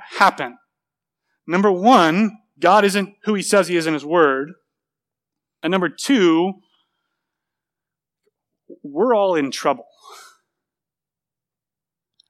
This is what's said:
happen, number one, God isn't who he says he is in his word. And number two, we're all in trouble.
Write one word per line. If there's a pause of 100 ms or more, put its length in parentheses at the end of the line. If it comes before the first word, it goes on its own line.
(180)
happen, (880)
number
one, (200)
God
isn't (100)
who
he
says
he
is
in
his
word. (1120)
And
number
two, (2250)
we're
all
in
trouble. (2500)